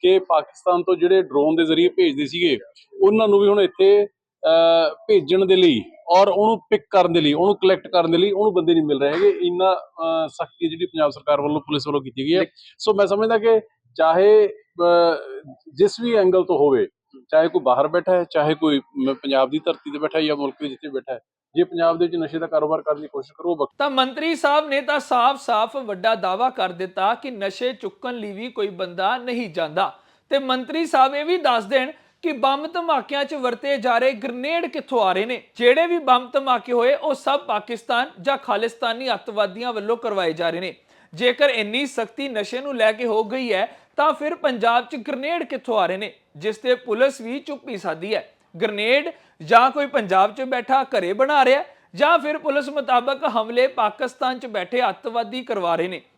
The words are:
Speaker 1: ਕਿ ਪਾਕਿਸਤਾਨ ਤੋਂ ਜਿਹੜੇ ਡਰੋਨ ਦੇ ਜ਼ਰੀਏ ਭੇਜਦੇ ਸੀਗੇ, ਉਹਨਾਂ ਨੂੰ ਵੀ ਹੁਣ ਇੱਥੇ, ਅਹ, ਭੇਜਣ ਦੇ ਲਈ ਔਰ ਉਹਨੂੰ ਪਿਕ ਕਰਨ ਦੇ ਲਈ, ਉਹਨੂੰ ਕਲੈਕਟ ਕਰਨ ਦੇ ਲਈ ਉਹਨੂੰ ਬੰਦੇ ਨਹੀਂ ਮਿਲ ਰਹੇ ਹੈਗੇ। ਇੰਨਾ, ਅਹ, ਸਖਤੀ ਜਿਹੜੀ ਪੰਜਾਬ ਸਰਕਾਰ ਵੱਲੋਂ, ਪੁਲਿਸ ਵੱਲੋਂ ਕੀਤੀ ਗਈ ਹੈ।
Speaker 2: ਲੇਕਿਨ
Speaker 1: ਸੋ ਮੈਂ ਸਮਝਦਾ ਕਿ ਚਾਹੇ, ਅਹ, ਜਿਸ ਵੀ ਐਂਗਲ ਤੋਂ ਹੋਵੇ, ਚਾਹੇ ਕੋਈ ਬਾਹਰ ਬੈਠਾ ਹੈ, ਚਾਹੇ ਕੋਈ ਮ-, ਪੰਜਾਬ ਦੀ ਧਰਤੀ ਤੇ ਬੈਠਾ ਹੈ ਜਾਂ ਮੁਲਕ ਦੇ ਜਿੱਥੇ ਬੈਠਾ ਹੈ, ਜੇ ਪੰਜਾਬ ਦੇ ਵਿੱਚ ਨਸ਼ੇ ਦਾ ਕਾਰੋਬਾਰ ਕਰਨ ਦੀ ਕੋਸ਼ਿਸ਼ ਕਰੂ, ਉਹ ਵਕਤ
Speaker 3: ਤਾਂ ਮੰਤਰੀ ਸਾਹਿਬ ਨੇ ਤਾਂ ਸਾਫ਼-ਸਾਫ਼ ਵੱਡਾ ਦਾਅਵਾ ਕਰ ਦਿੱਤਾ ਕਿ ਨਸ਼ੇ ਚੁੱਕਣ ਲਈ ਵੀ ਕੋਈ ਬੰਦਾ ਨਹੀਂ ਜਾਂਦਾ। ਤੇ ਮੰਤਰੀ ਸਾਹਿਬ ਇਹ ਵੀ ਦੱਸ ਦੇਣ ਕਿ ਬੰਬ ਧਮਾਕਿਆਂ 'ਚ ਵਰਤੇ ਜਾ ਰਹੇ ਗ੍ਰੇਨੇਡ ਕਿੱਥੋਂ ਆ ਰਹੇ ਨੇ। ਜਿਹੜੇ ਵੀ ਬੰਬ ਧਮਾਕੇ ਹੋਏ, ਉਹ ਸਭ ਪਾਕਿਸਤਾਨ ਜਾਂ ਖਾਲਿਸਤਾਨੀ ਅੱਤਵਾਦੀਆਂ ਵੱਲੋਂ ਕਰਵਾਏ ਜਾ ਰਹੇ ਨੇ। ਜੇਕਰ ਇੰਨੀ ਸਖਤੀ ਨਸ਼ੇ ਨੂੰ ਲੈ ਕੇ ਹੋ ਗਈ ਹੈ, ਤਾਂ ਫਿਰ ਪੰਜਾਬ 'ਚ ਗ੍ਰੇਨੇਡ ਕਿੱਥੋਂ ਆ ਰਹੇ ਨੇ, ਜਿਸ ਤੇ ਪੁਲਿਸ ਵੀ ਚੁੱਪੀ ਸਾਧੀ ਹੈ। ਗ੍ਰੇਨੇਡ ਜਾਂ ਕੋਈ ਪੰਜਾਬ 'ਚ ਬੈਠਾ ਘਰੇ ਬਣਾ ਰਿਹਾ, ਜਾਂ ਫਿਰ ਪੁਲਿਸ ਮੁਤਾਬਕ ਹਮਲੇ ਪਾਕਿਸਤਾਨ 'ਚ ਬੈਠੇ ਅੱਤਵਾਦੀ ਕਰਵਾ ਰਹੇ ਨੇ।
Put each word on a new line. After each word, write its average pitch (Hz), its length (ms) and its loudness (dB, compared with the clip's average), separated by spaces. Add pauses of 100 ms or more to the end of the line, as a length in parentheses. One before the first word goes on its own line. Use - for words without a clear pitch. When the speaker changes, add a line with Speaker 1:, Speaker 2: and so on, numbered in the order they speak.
Speaker 1:
ਕਿ 185 180 4
ਪਾਕਿਸਤਾਨ 175 640 0
ਤੋਂ 180 140 0
ਜਿਹੜੇ 180 260 4
ਡਰੋਨ 143 320 0
ਦੇ 165 100 2
ਜ਼ਰੀਏ 165 240 2
ਭੇਜਦੇ 147 380 0
ਸੀਗੇ, 156 320 0 (440)
ਉਹਨਾਂ 214 260 4
ਨੂੰ 202 120 6
ਵੀ 202 80 4
ਹੁਣ 202 120 4
ਇੱਥੇ, 196 440 4
ਅਹ, 165 920 2 (140)
ਭੇਜਣ 185 380 2
ਦੇ 190 100 4
ਲਈ 160 260 4 (280)
ਔਰ 190 180 6
ਉਹਨੂੰ 202 320 2 (100)
ਪਿਕ 214 200 0
ਕਰਨ 180 220 4
ਦੇ 170 80 4
ਲਈ, 147 120 2
ਉਹਨੂੰ 185 240 2
ਕਲੈਕਟ 185 320 2
ਕਰਨ 170 220 2
ਦੇ 165 80 4
ਲਈ 196 120 4
ਉਹਨੂੰ 202 240 2
ਬੰਦੇ 170 200 4
ਨਹੀਂ 160 100 4
ਮਿਲ 143 160 0
ਰਹੇ 143 120 2
ਹੈਗੇ। 185 160 4
ਇੰਨਾ, 180 440 2
ਅਹ, 165 560 -4
ਸਖਤੀ 165 400 -6
ਜਿਹੜੀ 165 180 -6
ਪੰਜਾਬ 151 240 0
ਸਰਕਾਰ 147 300 -2
ਵੱਲੋਂ, 147 200 -2
ਪੁਲਿਸ 143 260 -4
ਵੱਲੋਂ 143 160 -2
ਕੀਤੀ 131 220 -8
ਗਈ 156 100 0
ਹੈ। 180 40 2
Speaker 2:
ਲੇਕਿਨ - 400 -6
Speaker 1:
ਸੋ 214 160 0
ਮੈਂ 196 120 4
ਸਮਝਦਾ 220 320 0
ਕਿ 220 220 4 (360)
ਚਾਹੇ, 196 520 6
ਅਹ, 170 920 0 (340)
ਜਿਸ 196 260 2
ਵੀ 233 140 -2
ਐਂਗਲ 185 300 4
ਤੋਂ 170 140 0
ਹੋਵੇ, 135 280 4 (440)
ਚਾਹੇ 160 180 4
ਕੋਈ 165 140 0
ਬਾਹਰ 131 260 2
ਬੈਠਾ 175 240 0
ਹੈ, 180 120 2
ਚਾਹੇ 156 300 0
ਕੋਈ 151 260 0 (160)
ਮ-, 135 180 -2
ਪੰਜਾਬ 135 360 0
ਦੀ 151 80 -4
ਧਰਤੀ 151 320 -6
ਤੇ 143 80 -10
ਬੈਠਾ 156 200 -4
ਹੈ 156 60 0
ਜਾਂ 151 120 -2
ਮੁਲਕ 139 240 -6
ਦੇ 147 80 -8
ਜਿੱਥੇ 135 200 -12
ਬੈਠਾ 131 260 -8
ਹੈ, 117 40 -14 (360)
ਜੇ 170 100 2
ਪੰਜਾਬ 165 340 0
ਦੇ 175 60 2
ਵਿੱਚ 175 120 -4
ਨਸ਼ੇ 160 220 -6
ਦਾ 165 80 -6
ਕਾਰੋਬਾਰ 156 360 0
ਕਰਨ 151 200 -4
ਦੀ 151 60 -14
ਕੋਸ਼ਿਸ਼ 135 240 -12
ਕਰੂ, - 180 -6
ਉਹ 170 60 -2
ਵਕਤ - 220 -4
Speaker 3:
ਤਾਂ 285 120 0
ਮੰਤਰੀ 269 440 -2
ਸਾਹਿਬ 302 340 0
ਨੇ 277 120 -2
ਤਾਂ 285 200 -2
ਸਾਫ਼-ਸਾਫ਼ 240 760 0
ਵੱਡਾ 220 380 -2
ਦਾਅਵਾ 196 360 -2
ਕਰ 196 180 -4
ਦਿੱਤਾ 185 460 -2
ਕਿ 262 160 -12
ਨਸ਼ੇ 208 420 -6
ਚੁੱਕਣ 240 420 -10
ਲਈ 208 180 -12
ਵੀ 220 180 -12
ਕੋਈ 208 180 -6
ਬੰਦਾ 185 480 -4
ਨਹੀਂ 240 340 -8
ਜਾਂਦਾ। 160 480 -4 (320)
ਤੇ 277 80 0
ਮੰਤਰੀ 262 480 -4
ਸਾਹਿਬ 269 280 2
ਇਹ 294 100 -4
ਵੀ 349 120 0
ਦੱਸ 247 280 0
ਦੇਣ 262 280 -2 (300)
ਕਿ 320 100 -2
ਬੰਬ 277 400 -2
ਧਮਾਕਿਆਂ 294 520 -2
'ਚ 285 100 -10
ਵਰਤੇ 269 420 -4
ਜਾ 233 220 0
ਰਹੇ 262 140 2
ਗ੍ਰੇਨੇਡ 262 540 -6
ਕਿੱਥੋਂ 262 340 -4
ਆ 190 120 2
ਰਹੇ 190 140 -2
ਨੇ। 240 160 -8 (140)
ਜਿਹੜੇ 262 300 2
ਵੀ 349 120 -2
ਬੰਬ 254 340 0
ਧਮਾਕੇ 254 400 -2
ਹੋਏ, 240 220 2
ਉਹ 294 200 -4
ਸਭ 277 260 -4
ਪਾਕਿਸਤਾਨ 233 680 -4 (100)
ਜਾਂ 269 180 -2
ਖਾਲਿਸਤਾਨੀ 226 760 -4
ਅੱਤਵਾਦੀਆਂ 214 580 -4
ਵੱਲੋਂ 214 240 -4
ਕਰਵਾਏ 196 360 -4
ਜਾ 170 180 -4
ਰਹੇ 165 100 -6
ਨੇ। 180 140 -10 (400)
ਜੇਕਰ 247 340 2
ਇੰਨੀ 233 380 -2
ਸਖਤੀ 247 420 -8
ਨਸ਼ੇ 226 320 -6
ਨੂੰ 277 160 -8
ਲੈ 220 160 2
ਕੇ 233 140 -6
ਹੋ 220 180 0
ਗਈ 240 280 -4
ਹੈ, 196 260 -4 (180)
ਤਾਂ 302 160 2
ਫਿਰ 302 220 -4
ਪੰਜਾਬ 240 520 0
'ਚ 302 100 -12
ਗ੍ਰੇਨੇਡ 294 480 -6
ਕਿੱਥੋਂ 247 340 -4
ਆ 185 80 2
ਰਹੇ 180 100 -4
ਨੇ, 202 180 -10 (220)
ਜਿਸ 202 220 -6
ਤੇ 247 160 0
ਪੁਲਿਸ 247 460 -2
ਵੀ 240 200 -10
ਚੁੱਪੀ 269 360 -12
ਸਾਧੀ 180 380 -6
ਹੈ। - 200 -8 (280)
ਗ੍ਰੇਨੇਡ 226 480 0 (320)
ਜਾਂ 226 280 6
ਕੋਈ 285 160 -2
ਪੰਜਾਬ 208 480 0
'ਚ 262 80 -8
ਬੈਠਾ 262 420 -2
ਘਰੇ 196 280 -2
ਬਣਾ 269 320 2
ਰਿਹਾ, 269 200 2 (300)
ਜਾਂ 302 240 2
ਫਿਰ 302 200 -4
ਪੁਲਿਸ 285 300 -4
ਮੁਤਾਬਕ 262 560 -2
ਹਮਲੇ 240 420 0
ਪਾਕਿਸਤਾਨ 254 720 -4
'ਚ 254 80 -14
ਬੈਠੇ 226 420 -2
ਅੱਤਵਾਦੀ 233 540 -6
ਕਰਵਾ 185 320 -2
ਰਹੇ 170 140 -2
ਨੇ। 180 140 -10 (160)